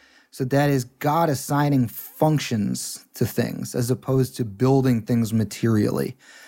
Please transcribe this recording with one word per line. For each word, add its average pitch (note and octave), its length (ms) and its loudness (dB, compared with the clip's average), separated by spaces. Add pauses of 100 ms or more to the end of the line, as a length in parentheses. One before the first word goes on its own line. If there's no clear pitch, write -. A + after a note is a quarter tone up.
(320)
So - 140 -6
that C#3 240 2
is C3 160 0
God D#3 440 0
assigning C#3+ 580 2
functions - 1160 -2 (100)
to A#2+ 100 -2
things A#2 500 -6
as A#2+ 160 -2
opposed C3 460 0
to B2 80 -4
building B2+ 560 2
things A2+ 320 0
materially. A2 840 0 (320)